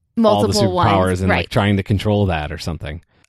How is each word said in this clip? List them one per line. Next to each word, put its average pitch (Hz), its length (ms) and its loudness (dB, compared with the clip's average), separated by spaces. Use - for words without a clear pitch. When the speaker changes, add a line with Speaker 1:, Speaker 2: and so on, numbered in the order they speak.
Speaker 1:
Multiple 214 220 4
Speaker 2:
all 208 100 2
the 190 420 2
superpowers 95 180 2
Speaker 1:
ones, 92 140 -2
Speaker 2:
and, 95 80 0
Speaker 1:
right. 170 100 2
Speaker 2:
like, 123 100 -8
trying 104 280 2
to 98 60 0
control 104 440 0
that 76 240 -4
or 73 60 -10
something. 78 440 -10